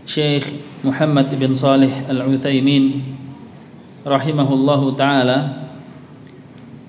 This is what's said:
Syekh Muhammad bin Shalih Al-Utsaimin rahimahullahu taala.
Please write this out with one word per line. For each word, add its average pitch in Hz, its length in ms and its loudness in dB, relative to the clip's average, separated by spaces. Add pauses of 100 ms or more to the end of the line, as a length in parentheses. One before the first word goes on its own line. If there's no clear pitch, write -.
Syekh 147 400 -2 (360)
Muhammad 139 520 0
bin 131 200 0
Shalih 135 360 4 (160)
Al-Utsaimin 135 960 0 (1040)
rahimahullahu 139 880 2
taala. 135 720 0 (1200)